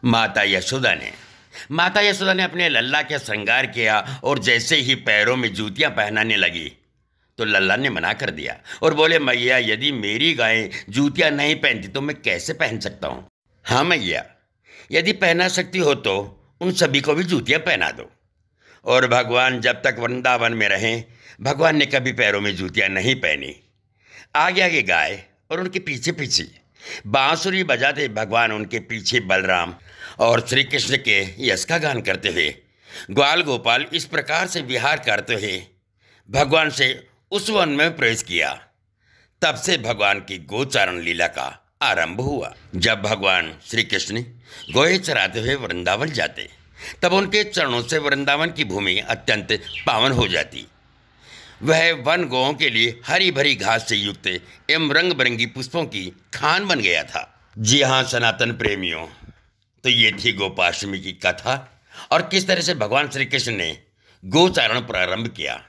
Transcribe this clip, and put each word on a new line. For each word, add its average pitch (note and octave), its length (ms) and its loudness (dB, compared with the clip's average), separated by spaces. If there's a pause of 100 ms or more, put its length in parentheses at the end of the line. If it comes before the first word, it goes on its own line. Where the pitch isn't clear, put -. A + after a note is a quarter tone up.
माता A2+ 380 2
यशोदा G2+ 520 0
ने, B1+ 180 -8 (580)
माता F3+ 300 2
यशोदा F#3+ 340 2
ने F#3 80 0
अपने F3 260 0
लल्ला C3+ 340 2
का D3+ 160 -4
श्रृंगार A2 480 0
किया A2 580 0
और C3+ 140 2
जैसे A#2 380 2
ही C3 180 2
पैरों A2 420 2
में A2+ 180 -2
जूतियां A2 360 -2
पहनाने A2 460 0
लगी E2+ 360 -2 (680)
तो A2+ 60 -2
लल्ला G2 320 4
ने C3+ 140 -2
मना F2 220 -2
कर B2 180 -4
दिया C#2+ 300 -10 (220)
और D#3 120 4
बोले, D#3+ 240 4
"मैया, B2+ 400 2
यदि A#2+ 340 0
मेरी A#2 400 0
गायें A2+ 380 2 (180)
जूतियां C#3+ 420 2
नहीं D3 260 0
पहनती A2 320 -2
तो C3+ 120 -6
मैं D3 220 -6
कैसे D#3 300 -2
पहन A2+ 280 -4
सकता G2 280 -8
हूँ?" B1+ 200 -10 (360)
"हाँ B2+ 200 2
मैया, G#2+ 420 0 (680)
यदि E3+ 200 2
पहना F3+ 360 2
सकती F#3 300 -2
हो D3 160 4
तो G2+ 500 -4 (160)
उन F3+ 120 0
सभी C#3+ 280 2
को D3 140 2
भी E3 100 0
जूतियां D#3+ 360 0
पहना G2 300 0
दो।" - 220 -16 (720)
और B2+ 220 4
भगवान B2 540 2
जब A#2+ 220 0
तक B2+ 160 2
वृंदावन A#2+ 540 0
में G#2+ 160 2
रहें, A2+ 360 0 (360)
भगवान D3 360 2
ने D3 100 4
कभी B2+ 260 0
पैरों G#2 280 2
में G2+ 160 -2
जूतियां F#2+ 340 0
नहीं F#2+ 240 2
पहनी। D2 460 -2 (760)
आगे F3+ 240 4
आगे E3 220 2
गाय F2+ 420 0 (260)
और E3 100 -4
उनके F#3 180 -6
पीछे D3+ 340 -4
पीछे C3+ 380 -4 (560)
बांसुरी D#3+ 580 2
बजाते C#3+ 440 0
भगवान, A2 440 0
उनके G#2+ 260 -4
पीछे A2 420 -2
बलराम F#2 540 2 (440)
और A#2 300 4
श्री C3 160 2
कृष्ण B2+ 320 -2
के G#2 520 0
यश F#2 160 0
का E3+ 140 0
गान C#3+ 220 -2
करते F#2+ 280 -2
हुए, D#2+ 260 -2 (560)
ग्वाल C#3+ 320 2
गोपाल B2+ 500 0
इस E3 120 -2
प्रकार D#3 420 -2
से F3 140 -6
विहार B2+ 380 0
करते G#2+ 360 -2
हुए G2 320 -4 (640)
भगवान D3 400 2
से C3 360 -2 (240)
उस G3+ 200 -4
वन F#3+ 180 4
में D#3 280 2
प्रवेश A2+ 260 0
किया। D#2 460 -4 (760)
तब D3 140 0
से F3 220 0
भगवान G#2 420 0
की F#2+ 180 -12
गोचारण G2 600 -2
लीला E2+ 260 0
का - 560 -8
आरंभ F#2 380 0
हुआ। C3 340 -4 (200)
जब G2+ 280 0
भगवान F#2 640 0
श्री A2+ 180 -2
कृष्ण G#2+ 380 -4 (500)
गोए E3 260 2
चराते A2+ 420 -2
हुए B2 140 -2
वृंदावन G2+ 560 -2
जाते, E2 380 -4 (540)
तब F3 100 2
उनके G3+ 320 2
चरणों B2 380 -2
से D#3 160 -2
वृंदावन C#3+ 520 0
की D3+ 140 -2
भूमि F#2+ 340 -2
अत्यंत G#2+ 540 -2 (340)
पावन B2+ 260 2
हो A2+ 160 0
जाती। C#2+ 380 -4 (960)
वह D#3+ 300 4
वन D#3 320 0
गौओं C3 300 0
के C#3+ 160 0
लिए A2+ 360 0
हरी F3+ 240 2
भरी C#3 240 2
घास A2+ 340 0
से A2 80 0
युक्त G2+ 300 -4 (440)
एवं D#3 220 2
रंग E3+ 200 2
बिरंगी A#2+ 340 -2
पुष्पों C3 380 -6
की F#2 280 -8 (220)
खान F3+ 340 0
बन D#3 120 0
गया E2+ 240 2
था। - 540 -12
जी A#2 240 2
हाँ C3 220 2
सनातन A#2+ 480 0
प्रेमियों, F#2+ 540 -4 (760)
तो B2+ 60 0
ये A2+ 240 4
थी G#2 200 -2
गोपाष्टमी F#2+ 680 -2
की F#2+ 120 -12
कथा A2+ 680 -4 (280)
और E3 120 4
किस F#3 240 -2
तरह F#3 140 0
से E3+ 140 -2
भगवान B2+ 340 0
श्री C3+ 180 -2
कृष्ण B2 260 -2
ने E2+ 300 -6 (420)
गोचारण B2 560 4
प्रारंभ F#2 480 -2
किया। C2 400 -8